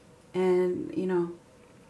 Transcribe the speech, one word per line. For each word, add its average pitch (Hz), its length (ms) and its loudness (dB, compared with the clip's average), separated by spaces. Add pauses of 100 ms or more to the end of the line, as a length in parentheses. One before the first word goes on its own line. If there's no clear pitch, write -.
(340)
And, 180 640 2
you 185 100 -2
know, 175 280 0 (560)